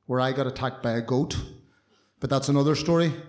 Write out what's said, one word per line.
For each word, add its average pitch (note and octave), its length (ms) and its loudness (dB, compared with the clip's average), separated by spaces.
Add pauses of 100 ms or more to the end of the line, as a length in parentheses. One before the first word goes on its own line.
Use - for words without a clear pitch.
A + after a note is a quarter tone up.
where B2+ 140 0
I C3 120 2
got C3+ 140 -2
attacked B2+ 380 -4
by A#2 80 0
a A#2 100 0
goat, B2+ 340 0 (840)
but C#3+ 100 -6
that's C#3 180 0
another C#3+ 280 4
story. E3 360 2 (180)